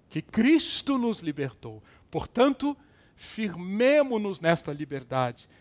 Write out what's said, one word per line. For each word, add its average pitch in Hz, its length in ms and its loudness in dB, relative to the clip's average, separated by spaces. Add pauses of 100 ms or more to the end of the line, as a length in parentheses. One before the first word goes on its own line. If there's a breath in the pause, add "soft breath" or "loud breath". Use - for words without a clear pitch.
que 156 120 -6
Cristo 277 760 2
nos 233 220 -2
libertou. 139 640 -8 (300 soft breath)
Portanto, 277 640 0 (400 soft breath)
firmemo-nos 214 1300 0
nesta 165 320 0
liberdade 131 720 -4 (140 soft breath)